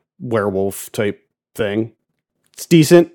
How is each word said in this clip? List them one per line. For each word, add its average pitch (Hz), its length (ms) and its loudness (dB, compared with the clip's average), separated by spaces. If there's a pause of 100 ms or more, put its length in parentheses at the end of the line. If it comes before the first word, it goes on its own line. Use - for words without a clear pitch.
(200)
werewolf 101 720 -4
type 104 340 -6 (280)
thing. 110 380 -6 (600)
It's - 140 -18
decent. 170 480 4